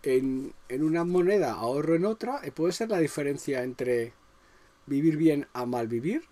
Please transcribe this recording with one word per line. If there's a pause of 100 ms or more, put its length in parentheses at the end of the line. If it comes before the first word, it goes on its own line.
en, (160)
en
una
moneda
ahorro
en
otra,
eh,
¿puede
ser
la
diferencia
entre (720)
vivir
bien
a
mal
vivir?